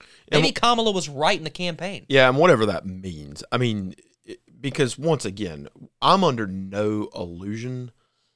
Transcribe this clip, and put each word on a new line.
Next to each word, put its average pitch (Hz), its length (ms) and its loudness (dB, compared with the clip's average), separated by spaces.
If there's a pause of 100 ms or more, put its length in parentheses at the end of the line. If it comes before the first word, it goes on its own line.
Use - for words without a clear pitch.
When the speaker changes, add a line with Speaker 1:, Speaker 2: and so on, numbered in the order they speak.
(320)
Speaker 1:
And 147 100 4
Speaker 2:
Maybe - 100 2
Speaker 1:
wh- - 80 -6
Speaker 2:
Kamala 226 320 2
was 175 160 -2
right 151 300 0
in 156 60 -8
the 151 80 -8
campaign. 175 580 -8
Speaker 1:
Yeah, 135 180 8
and 131 100 4
whatever 143 280 6
that 92 200 -2
means. 87 680 -12
I 123 60 0
mean, 107 360 -2 (680)
because, 135 380 -2
once 151 280 -2
again, 92 420 -8 (340)
I'm 185 220 4
under 117 240 0
no 98 680 -4
illusion 110 760 -10 (440)